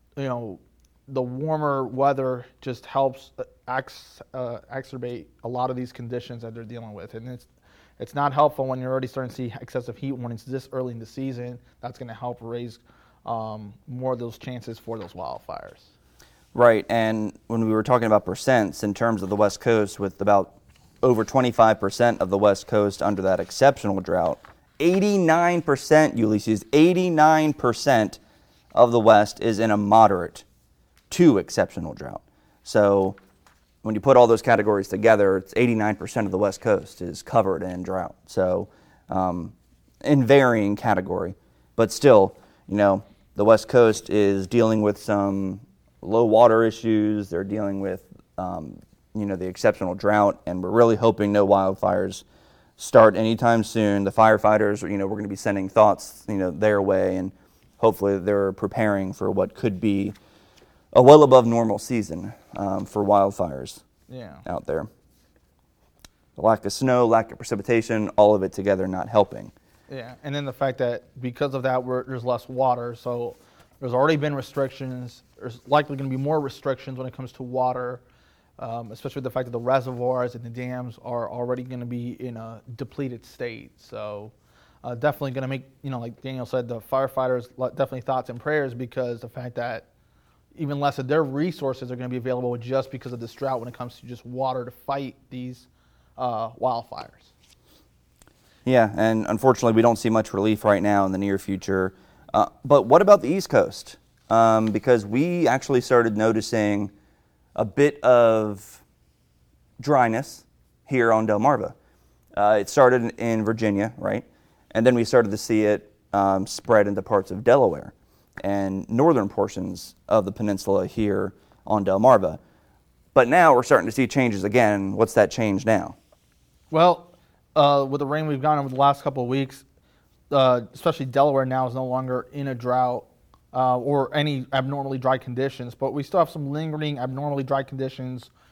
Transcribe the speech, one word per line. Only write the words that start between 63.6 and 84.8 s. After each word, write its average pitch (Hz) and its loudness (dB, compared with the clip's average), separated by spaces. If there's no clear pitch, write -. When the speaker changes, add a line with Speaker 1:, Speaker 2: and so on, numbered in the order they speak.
Speaker 1:
Yeah. 107 -18
Speaker 2:
out 85 -8
there. 80 -6
The - -16
lack 107 2
of 101 -6
snow, 123 2
lack 113 2
of - -20
precipitation, 110 -2
all 107 6
of 95 0
it 92 -6
together 95 -2
not 92 -8
helping. 98 -2
Speaker 1:
Yeah, 127 -16
and 143 -10
then 143 -8
the 131 -10
fact 135 -4
that 120 -4
because 127 -6
of 135 -6
that, 127 -2
we're, 127 -4
there's 127 -10
less 123 -4
water, 123 -2
so 120 -8
there's 123 -6
already 147 2
been 147 -4
restrictions. 131 -8
There's 117 -14
likely 147 0
gonna 135 -8
be 131 -6
more 147 -2
restrictions 131 -8
when 131 -10
it 120 -16
comes 127 -16
to - -16
water, 123 -6
um, 117 -12
especially 131 -12
the 127 -8
fact 127 -6
that 120 -16
the 120 -6
reservoirs 123 -2
and 120 -16
the 120 -14
dams 123 -12
are 120 -8
already 123 -6
gonna 123 -12
be 120 -10
in 120 -12
a 113 -16
depleted 127 -10
state. 120 -14
So, 107 -14